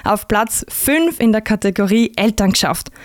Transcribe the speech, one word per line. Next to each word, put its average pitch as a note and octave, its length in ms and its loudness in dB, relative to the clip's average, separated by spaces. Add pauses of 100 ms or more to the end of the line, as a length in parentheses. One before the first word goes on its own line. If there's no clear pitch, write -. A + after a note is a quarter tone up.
auf - 240 -2
Platz A3 400 -2
fünf D#4+ 540 0
in A3+ 100 4
der G#3+ 120 0
Kategorie G3+ 720 0
Eltern G3+ 340 0
geschafft. - 380 -2 (160)